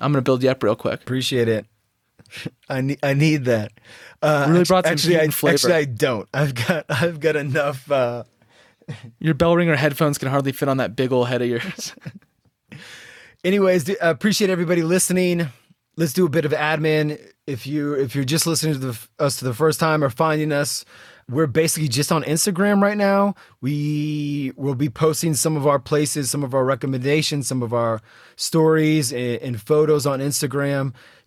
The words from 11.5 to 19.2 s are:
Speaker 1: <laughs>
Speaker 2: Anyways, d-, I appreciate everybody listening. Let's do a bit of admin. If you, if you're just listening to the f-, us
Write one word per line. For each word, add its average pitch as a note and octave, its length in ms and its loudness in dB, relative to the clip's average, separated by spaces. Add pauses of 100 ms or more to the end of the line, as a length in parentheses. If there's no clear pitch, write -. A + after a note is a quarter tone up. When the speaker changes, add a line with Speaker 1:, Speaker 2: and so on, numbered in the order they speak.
Speaker 1:
<laughs> - 760 -20 (720)
Speaker 2:
Anyways, F#3 400 2
d-, G3 160 -4
I E3+ 100 2
appreciate F#3+ 400 0
everybody E3+ 320 0
listening. F3+ 680 2 (480)
Let's D#3+ 160 0
do F#3 140 2
a - 20 2
bit D3+ 160 0
of C#3+ 80 -4
admin. D3+ 680 0 (280)
If C3+ 200 -8
you, D3 280 -4
if C3+ 200 -2
you're C#3 100 -2
just D#3 220 0
listening D#3 280 0
to C3+ 40 -4
the C3 120 -6
f-, - 180 -12 (100)
us C#3+ 200 0